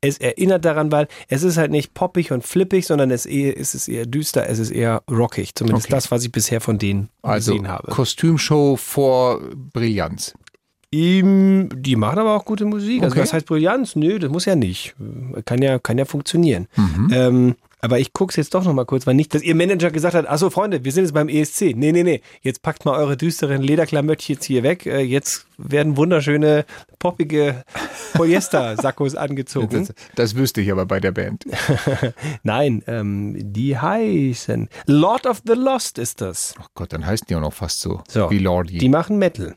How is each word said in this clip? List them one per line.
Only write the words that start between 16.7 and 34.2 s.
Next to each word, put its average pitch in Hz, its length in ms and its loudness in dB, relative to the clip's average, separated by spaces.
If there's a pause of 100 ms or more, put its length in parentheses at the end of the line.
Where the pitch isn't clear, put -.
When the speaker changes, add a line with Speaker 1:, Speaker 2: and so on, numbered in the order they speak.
Speaker 2:
Mhm. 98 360 2
Speaker 1:
Ähm, 123 420 4 (260)
aber 123 200 0
ich 131 140 -2
guck's 190 220 -2
jetzt - 180 -2
doch 185 100 2
noch 175 80 2
mal 127 140 0
kurz, 131 200 -2
weil 127 80 4
nicht, 151 200 2
dass 151 80 2
ihr 170 120 2
Manager 175 360 2
gesagt 160 240 0
hat, 160 120 4
„Ach 147 120 0
so, 180 120 2
Freunde, 185 340 -2
wir 135 60 -2
sind 180 140 2
jetzt 160 80 0
beim 151 160 2
E 151 140 2
S 147 100 -4
C. 165 240 0
Nee, 147 160 2
nee, 175 100 4
nee, 165 200 0 (180)
jetzt - 220 -6
packt - 240 -4
mal 143 120 2
eure 143 200 0
düsteren 143 440 -2
Lederklamöttchen 151 760 0
jetzt - 100 -10
hier 127 160 0
weg. 160 240 0
Äh, 139 160 -2
jetzt 135 440 -2 (120)
werden 147 380 0
wunderschöne, 151 680 2 (340)
poppige 151 640 0 (520)
Polyester-Sakkos 143 1000 0
<laughs> - 0 -
angezogen.“ 135 540 -4 (180)
Speaker 2:
Das, - 80 -14 (220)
das 113 200 0
wüsste 131 260 0
ich 98 100 0
aber 92 140 0
bei 95 140 0
der 110 120 0
Band. - 320 -6 (500)
Speaker 1:
<laughs> 135 480 -6
Nein, 117 440 0
ähm, 104 520 -4
die 107 400 -4
heißen 143 880 -2 (180)